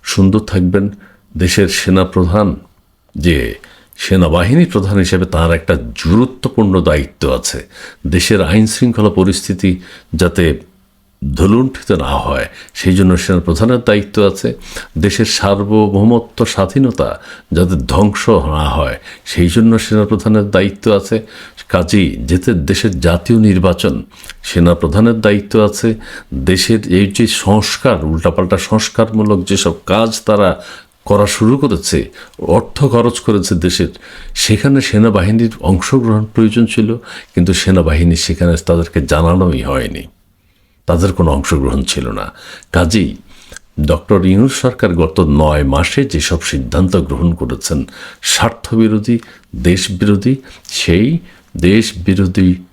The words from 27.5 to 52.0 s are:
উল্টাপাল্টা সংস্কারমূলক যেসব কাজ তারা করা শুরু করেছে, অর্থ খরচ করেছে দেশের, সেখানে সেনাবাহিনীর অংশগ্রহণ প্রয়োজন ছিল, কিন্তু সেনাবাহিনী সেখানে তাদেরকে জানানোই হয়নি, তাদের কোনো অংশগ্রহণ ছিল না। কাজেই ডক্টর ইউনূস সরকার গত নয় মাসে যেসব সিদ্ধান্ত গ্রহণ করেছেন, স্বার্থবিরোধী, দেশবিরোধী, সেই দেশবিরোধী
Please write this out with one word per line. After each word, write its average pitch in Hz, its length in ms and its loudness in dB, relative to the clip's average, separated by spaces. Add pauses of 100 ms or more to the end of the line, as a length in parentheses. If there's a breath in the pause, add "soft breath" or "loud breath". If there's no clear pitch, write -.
উল্টাপাল্টা 85 540 0
সংস্কারমূলক 107 840 -2
যেসব 87 300 -2 (120)
কাজ 110 360 -2
তারা 101 420 0 (400 loud breath)
করা 101 220 2
শুরু 120 320 2
করেছে, 98 520 -2 (280 loud breath)
অর্থ - 460 0
খরচ 117 360 0
করেছে 101 340 0
দেশের, 87 340 0 (460 loud breath)
সেখানে 139 460 2
সেনাবাহিনীর 110 800 2
অংশগ্রহণ 107 640 0
প্রয়োজন 110 420 2
ছিল, 113 300 -2 (380 loud breath)
কিন্তু 92 180 2
সেনাবাহিনী 85 640 2
সেখানে 85 400 0
তাদেরকে 85 500 -2
জানানোই 82 560 2
হয়নি, 67 400 -6 (840)
তাদের 85 260 0
কোনো 80 200 2
অংশগ্রহণ 67 500 -2
ছিল 60 280 -6
না। 50 220 -10 (400 loud breath)
কাজেই 87 440 0 (640 loud breath)
ডক্টর 82 460 0
ইউনূস 107 340 2
সরকার 117 340 0
গত 82 260 0
নয় 76 440 2
মাসে 78 400 0
যেসব 78 380 -4
সিদ্ধান্ত 87 540 -2
গ্রহণ 78 380 0
করেছেন, - 500 -6 (380 loud breath)
স্বার্থবিরোধী, 113 960 0 (380 loud breath)
দেশবিরোধী, 95 800 0 (320 loud breath)
সেই 139 500 0 (380 loud breath)
দেশবিরোধী 92 960 2 (180)